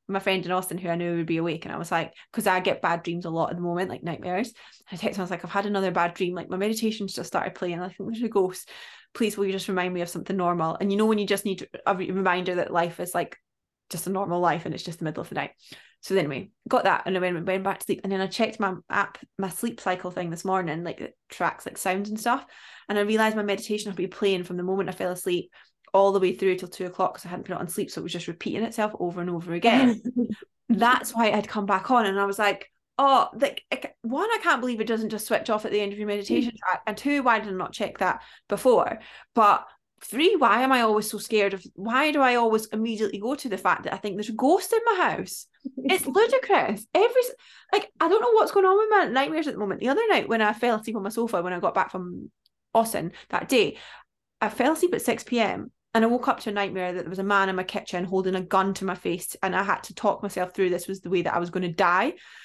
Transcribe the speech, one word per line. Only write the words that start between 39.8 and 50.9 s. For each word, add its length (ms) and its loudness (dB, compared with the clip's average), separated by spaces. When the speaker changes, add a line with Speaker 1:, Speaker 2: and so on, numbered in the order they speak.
Speaker 1:
three, 340 4
why 260 4
am 100 4
I 100 6
always 260 2
so 80 -6
scared 380 0
of, 100 -10
why 360 0
do 100 2
I 140 6
always 320 2
immediately 520 -2
go 180 -4
to 120 -10
the 80 -2
fact 280 0
that 100 -4
I 20 -4
think 200 -6
there's 120 -6
a 40 -6
ghost 420 2
in 100 4
my 120 2
house?" 500 -2
It's 300 0
Speaker 2:
<laughs> 0 -
Speaker 1:
ludicrous. 800 2
Every 280 4
s-, 120 -6
like, 180 0
I 80 4
don't 120 4
know 120 4
what's 200 6
going 140 6
on 100 6
with 140 4
my 140 6
nightmares 420 0
at 80 -4
the 60 -8
moment. 200 -2
The 80 0
other 200 2
night 200 2
when 140 2
I 100 4
fell 240 2
asleep 200 -8